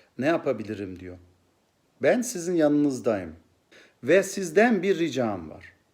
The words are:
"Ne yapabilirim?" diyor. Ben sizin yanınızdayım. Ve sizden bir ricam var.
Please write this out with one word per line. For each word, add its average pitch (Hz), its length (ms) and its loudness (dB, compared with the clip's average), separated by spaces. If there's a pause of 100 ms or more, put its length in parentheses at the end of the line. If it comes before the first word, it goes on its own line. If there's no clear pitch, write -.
(180)
"Ne 127 80 -4
yapabilirim?" 107 720 -4
diyor. 90 200 -16 (840)
Ben 190 200 4
sizin 180 320 -6
yanınızdayım. 127 840 0 (680)
Ve 170 180 6
sizden 196 600 2
bir 190 160 0
ricam 117 520 -4
var. - 220 -20 (220)